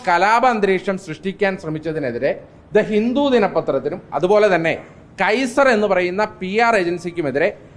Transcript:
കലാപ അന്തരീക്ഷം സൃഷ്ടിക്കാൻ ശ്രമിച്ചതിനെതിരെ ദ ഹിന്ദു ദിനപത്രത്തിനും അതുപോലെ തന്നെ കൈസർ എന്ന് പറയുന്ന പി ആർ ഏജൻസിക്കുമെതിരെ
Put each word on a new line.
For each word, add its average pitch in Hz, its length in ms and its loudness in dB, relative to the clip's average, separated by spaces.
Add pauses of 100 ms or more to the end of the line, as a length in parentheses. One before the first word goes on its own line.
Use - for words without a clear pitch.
കലാപ 196 360 2 (100)
അന്തരീക്ഷം 190 520 0
സൃഷ്ടിക്കാൻ 190 560 -4
ശ്രമിച്ചതിനെതിരെ 151 680 -4 (440)
ദ 214 60 6 (100)
ഹിന്ദു 233 320 0 (100)
ദിനപത്രത്തിനും 165 680 0 (180)
അതുപോലെ 208 380 4
തന്നെ 165 180 0 (480)
കൈസർ 247 540 2
എന്ന് 208 160 0
പറയുന്ന 180 320 0 (160)
പി 185 120 -6 (160)
ആർ 226 140 4
ഏജൻസിക്കുമെതിരെ 170 680 -2 (280)